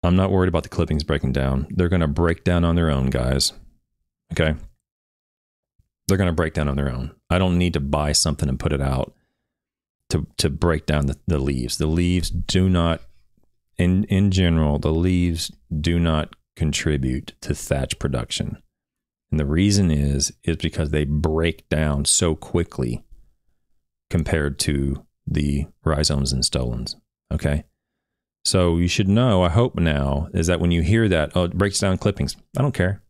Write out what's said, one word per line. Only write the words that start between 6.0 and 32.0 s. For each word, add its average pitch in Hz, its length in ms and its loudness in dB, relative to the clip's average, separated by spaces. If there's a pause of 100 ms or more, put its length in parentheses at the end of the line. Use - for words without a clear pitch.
They're 95 120 2
gonna 90 140 2
break 78 220 -2
down 76 140 0
on 67 80 -2
their 69 160 -2
own. 65 240 -8 (120)
I 87 100 2
don't 90 200 2
need 87 140 2
to 76 80 -2
buy 73 320 -2
something 73 360 0
and 65 120 -2
put 73 120 -2
it 69 80 -2
out 67 320 -2 (1000)
to, 73 140 -2 (120)
to - 120 0
break 80 380 0
down 73 200 0
the, 69 100 -2 (100)
the 78 140 0
leaves. 65 380 -2
The 78 80 0
leaves 87 440 2
do 92 380 0
not, 85 320 2 (760)
in, 92 280 2
in 98 260 2
general, 82 480 2
the 80 160 0
leaves 87 560 0 (300)
do 85 180 2
not 80 380 0 (200)
contribute 71 840 -2
to - 140 -4
thatch - 440 -6
production. - 640 -6 (680)
And 76 100 0
the 71 60 0
reason 95 440 2
is, 71 420 0 (120)
is 82 120 0
because 80 340 -4
they 76 140 0
break 78 640 -2
down 73 340 0
so 82 300 2
quickly - 680 -4 (1080)
compared 73 480 -2
to 69 480 -2 (200)
the 71 420 -2 (160)
rhizomes 71 480 0
and 65 120 -2
stolons, 62 520 -4 (360)
okay? 73 320 -2 (800)
So 87 320 2
you 87 120 2
should 98 200 0
know, 104 340 4
I 87 60 4
hope 113 280 2
now, 71 580 0
is 85 140 0
that 87 120 2
when 87 100 2
you 85 120 2
hear 110 260 2
that, 78 260 0
"Oh, 90 100 2
it 87 120 -4
breaks 101 220 0
down 190 180 0
clippings," - 400 -2 (220)